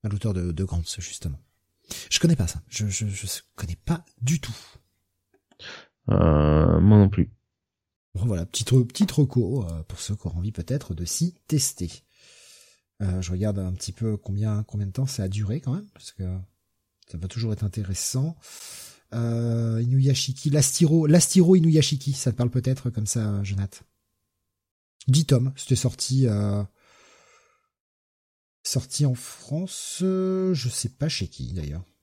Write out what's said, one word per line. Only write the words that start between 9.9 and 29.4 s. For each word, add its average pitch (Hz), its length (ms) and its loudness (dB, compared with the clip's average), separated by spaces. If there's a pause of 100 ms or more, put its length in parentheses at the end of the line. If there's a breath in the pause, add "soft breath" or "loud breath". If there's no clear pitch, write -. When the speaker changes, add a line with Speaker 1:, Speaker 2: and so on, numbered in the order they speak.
Speaker 1:
ceux 104 160 -4
qui - 120 -10
auront 85 120 -4
envie 104 120 -4
peut-être 101 420 -6
de 85 120 -6
s'y 170 300 -4 (120)
tester. - 560 -4 (1000 soft breath)
Euh, 92 200 -2
je 87 100 -6
regarde 98 280 0
un 92 140 -4
petit 95 200 -10
peu 110 240 -4
combien, 104 460 -2
combien 101 240 -6
de 95 40 -8
temps 135 140 -2
ça 120 180 -4
a 95 40 -2
duré 104 340 -4
quand 127 120 -4
même, 208 200 -6
parce - 180 -20
que 95 120 -10 (840)
ça 85 80 -12
va 90 100 -8
toujours 113 260 -4
être 101 100 -4
intéressant. 107 720 -4 (800 loud breath)
Euh, 117 680 0
Inuyashiki, 135 680 2
Lastiro, 151 580 4
Lastiro 175 500 8
Inuyashiki, 151 560 4
ça 127 180 0
te - 60 -4
parle 120 140 0
peut-être 131 380 0
comme 107 180 -4
ça, 110 200 -2
euh, 101 160 -2
Jonathan. 98 360 -4 (1300)
Dix 147 160 4
tomes, 131 320 2
c'était - 180 0
sorti, 131 520 0
euh, 101 360 0 (2000 soft breath)
sorti - 420 -2
en 127 100 2
France, - 840 -10